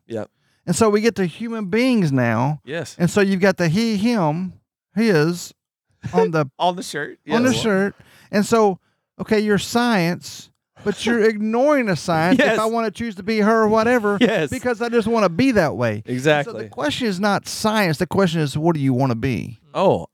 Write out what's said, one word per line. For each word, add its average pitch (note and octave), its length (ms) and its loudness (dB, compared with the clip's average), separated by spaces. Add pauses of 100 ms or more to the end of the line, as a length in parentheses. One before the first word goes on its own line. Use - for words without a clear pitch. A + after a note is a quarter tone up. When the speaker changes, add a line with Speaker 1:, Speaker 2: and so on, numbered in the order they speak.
Speaker 1:
Yep. A2 220 -8 (360)
Speaker 2:
And E3+ 100 -2
so A3 140 2
we G#3 120 2
get A3+ 140 0
to F#3+ 100 -2
human A3 400 -8
beings A3 480 0
now. B2 520 0
Speaker 1:
Yes. C3 320 -10
Speaker 2:
And F3 140 2
so G#3 100 2
you've G3 200 0
got F#3+ 160 2
the F3 100 0
he, G#3+ 300 0
him, F#3 560 -2 (420)
his F3 580 2 (600)
on - 180 2
the D#3 220 0
Speaker 1:
<laughs> - 60 -18
On F3 180 0
the F3 40 -8
shirt. D#3+ 380 -10 (100)
Speaker 2:
on A#3 140 2
the C4 80 2
Speaker 1:
Yes. A3 100 -2
Speaker 2:
shirt. G3 340 0 (360)
And G3+ 120 2
so, G#3 360 2 (420)
okay, G#3 200 0
you're G#3 180 2
science, F3+ 920 -2 (340)
but G3+ 220 -4
you're A#3 180 2
Speaker 1:
<laughs> A3 60 4
Speaker 2:
ignoring A#3 560 0
the F#3+ 100 0
science E3+ 440 0
if C#4+ 60 4
Speaker 1:
Yes. A3+ 140 2
Speaker 2:
I A3 60 0
wanna A3+ 240 -2
choose A#3 260 -8
to G3 80 -14
be G#3+ 180 -2
her A3 220 4
or G#3+ 40 4
whatever. A3 520 2
Speaker 1:
Yes. G3 300 2
Speaker 2:
Because B3 320 -4
I A#3 80 -4
just A3+ 180 0
wanna A3 220 2
be A#3+ 220 2
that D#3+ 260 2
way. A2+ 200 0
And A2 100 -12
so A#2+ 60 -8
Speaker 1:
Exactly. C#3 500 0
Speaker 2:
the G#2+ 60 -12
question C4 380 -4
is F#3 120 -2
not G3+ 280 0
science. G#3+ 520 0
The F#3 80 -2
question E3+ 340 0
is, D3 160 -2
what E3 160 2
do D3+ 80 -4
you C3+ 120 2
wanna B2+ 220 2
be? A2+ 440 -4 (160)
Speaker 1:
Oh, C#3 380 2